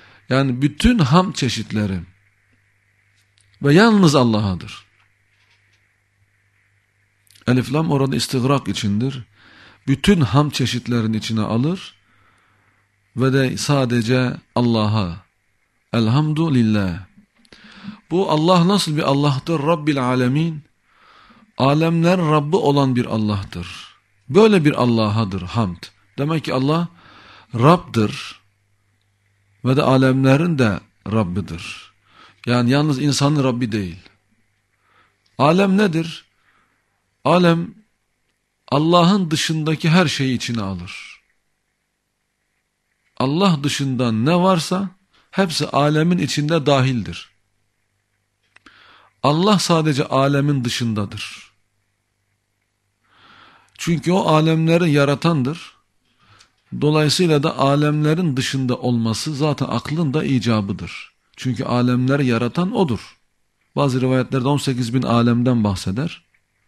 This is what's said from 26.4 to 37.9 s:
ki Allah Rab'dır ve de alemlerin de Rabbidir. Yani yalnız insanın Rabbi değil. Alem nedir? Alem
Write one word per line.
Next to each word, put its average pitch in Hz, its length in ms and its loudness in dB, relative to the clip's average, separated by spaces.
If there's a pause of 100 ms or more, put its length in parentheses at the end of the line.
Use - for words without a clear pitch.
ki - 100 -6
Allah 151 340 0 (680)
Rab'dır 120 880 0 (1200)
ve 131 120 0
de 151 60 2
alemlerin 135 760 4
de 107 200 0 (320)
Rabbidir. 87 800 -6 (540)
Yani 120 240 0
yalnız 143 300 0
insanın 143 440 0
Rabbi 123 280 -2
değil. 95 280 -6 (1400)
Alem 185 400 2
nedir? 165 480 -2 (1000)
Alem 170 500 2 (960)